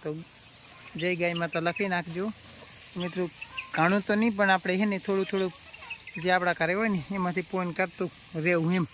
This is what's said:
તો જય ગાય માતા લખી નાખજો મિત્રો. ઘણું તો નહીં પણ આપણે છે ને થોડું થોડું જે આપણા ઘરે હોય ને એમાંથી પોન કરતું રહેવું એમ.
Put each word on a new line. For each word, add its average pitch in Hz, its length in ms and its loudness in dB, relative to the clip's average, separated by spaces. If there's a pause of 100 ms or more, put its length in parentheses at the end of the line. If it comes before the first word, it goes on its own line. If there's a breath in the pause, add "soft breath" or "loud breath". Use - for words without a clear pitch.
તો 156 120 -4 (800)
જય 175 200 2
ગાય 170 180 2
માતા 170 260 0
લખી 175 280 0
નાખજો 175 440 -2 (680)
મિત્રો. 175 320 -2 (420)
ઘણું 180 300 4
તો 208 140 2
નહીં 220 200 4
પણ 196 140 4
આપણે 185 280 4
છે 208 80 4
ને 202 120 2
થોડું 190 280 0
થોડું 190 260 0 (720)
જે 180 100 4
આપણા 180 220 4
ઘરે 170 200 0
હોય 220 160 2
ને 180 220 0
એમાંથી 185 300 0
પોન 180 300 -2
કરતું 180 400 -2 (240)
રહેવું 170 400 4
એમ. 175 180 4